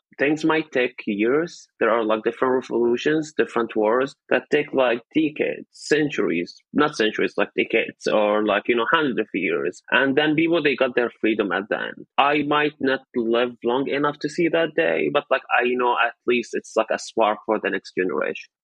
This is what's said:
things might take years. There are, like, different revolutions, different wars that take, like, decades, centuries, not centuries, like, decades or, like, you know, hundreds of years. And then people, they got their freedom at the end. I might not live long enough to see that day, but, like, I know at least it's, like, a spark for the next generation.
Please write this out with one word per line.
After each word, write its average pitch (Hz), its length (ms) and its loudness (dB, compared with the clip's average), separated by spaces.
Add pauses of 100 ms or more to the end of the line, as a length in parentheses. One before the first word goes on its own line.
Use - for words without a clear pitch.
(180)
things 151 260 0
might 156 260 2
take 123 240 0 (120)
years. 120 600 -2 (140)
There 117 100 4
are, 117 140 2
like, 107 180 0
different 127 480 -2
revolutions, 120 680 0
different 113 380 -2
wars 117 400 0 (160)
that 127 200 2
take, 147 220 0
like, 123 300 2 (120)
decades, 147 580 -2
centuries, 107 840 -2 (180)
not 147 220 2
centuries, 107 420 0
like, 104 200 0
decades - 500 -2
or, 107 380 2
like, 104 240 0
you 123 80 2
know, 113 140 0
hundreds 147 280 0
of 110 160 -2
years. 87 560 -4
And 135 260 2
then 151 200 2
people, 165 260 2
they 143 140 0
got 127 180 0
their 120 160 0 (100)
freedom 107 320 0
at 98 160 -2
the - 100 -2
end. - 280 -10 (100)
I 143 260 2
might 147 380 0
not 131 200 0 (160)
live 120 480 0
long 127 240 0
enough 143 320 -2
to 151 80 -6
see 165 200 -2
that 165 280 0
day, 160 360 0
but, 143 180 0
like, 131 200 2
I 123 200 2
know 123 280 0
at 120 160 0 (120)
least 120 260 0
it's, - 240 -8
like, 110 140 2
a 104 80 0
spark 107 460 0
for 107 160 0
the 98 100 -2
next 95 280 -8
generation. 87 500 -4 (160)